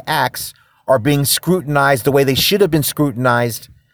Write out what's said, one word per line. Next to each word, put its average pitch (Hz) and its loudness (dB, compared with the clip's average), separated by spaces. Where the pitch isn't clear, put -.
acts 143 -4
are 131 4
being 143 0
scrutinized 143 0
the 143 2
way 139 4
they 135 0
should 190 0
have 185 4
been 151 0
scrutinized 120 -2